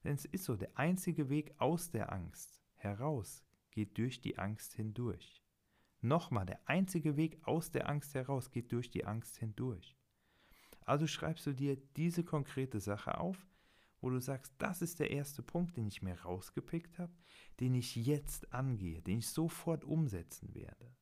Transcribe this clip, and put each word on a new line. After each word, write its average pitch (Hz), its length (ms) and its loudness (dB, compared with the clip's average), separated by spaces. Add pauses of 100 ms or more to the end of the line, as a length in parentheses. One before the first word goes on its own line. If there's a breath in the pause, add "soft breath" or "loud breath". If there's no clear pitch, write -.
Denn 143 100 0
es 139 120 -2
ist 185 180 -4
so, 120 120 2
der - 220 -6
einzige 160 520 2
Weg 151 280 0
aus 160 320 4
der - 220 0
Angst - 500 -8 (140)
heraus 110 680 -2 (280)
geht - 260 -2
durch 127 240 0
die - 160 -2
Angst 101 360 -4
hindurch. 110 720 -4 (580 soft breath)
Nochmal, 120 440 4
der 92 140 -6 (100)
einzige 156 480 4
Weg 160 260 2
aus 160 280 0
der - 180 0
Angst 143 240 -2
heraus 131 380 0
geht - 200 -4
durch 120 180 0
die - 160 -2
Angst 113 320 -4
hindurch. 113 600 -4 (880 loud breath)
Also 147 200 6
schreibst 160 400 -2
du 143 80 4
dir 139 220 4 (220)
diese 170 260 4
konkrete 131 560 0
Sache 101 380 0
auf, 185 280 -2 (540 soft breath)
wo 127 100 0
du 127 120 2
sagst, 131 380 -4
das - 220 0
ist - 180 -2
der - 120 2
erste 143 300 -2
Punkt, 175 340 -2
den 110 120 0
ich - 140 -6
mir 92 200 -2
rausgepickt - 800 -4
habe, 175 120 -6 (480 loud breath)
den 127 140 4
ich 123 220 0
jetzt 139 580 0
angehe, 104 480 0
den 95 180 2
ich 113 80 -2
sofort 160 560 0
umsetzen 113 680 0
werde. - 480 -14